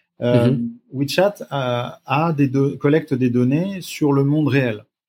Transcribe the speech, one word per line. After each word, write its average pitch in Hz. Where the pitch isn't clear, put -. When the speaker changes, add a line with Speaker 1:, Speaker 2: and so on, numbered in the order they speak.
Speaker 1:
euh, 123
Speaker 2:
Mhm. 117
Speaker 1:
WeChat 156
a, 127
a 156
des 143
do-, 139
collecte 151
des 123
données 147
sur 147
le 139
monde 147
réel. 120